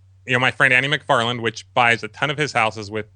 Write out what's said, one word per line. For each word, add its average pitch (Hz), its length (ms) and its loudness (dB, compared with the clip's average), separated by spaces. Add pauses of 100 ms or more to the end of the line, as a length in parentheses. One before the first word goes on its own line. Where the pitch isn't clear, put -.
(280)
you 127 40 -4
know, 123 80 2
my 127 100 2
friend 131 220 2
Andy 127 160 2
McFarland, 120 520 0
which 113 320 -6
buys 117 300 2
a 107 60 -10
ton 139 220 -4
of 143 80 -8
his 147 140 -4
houses 107 380 -2
with 107 260 -8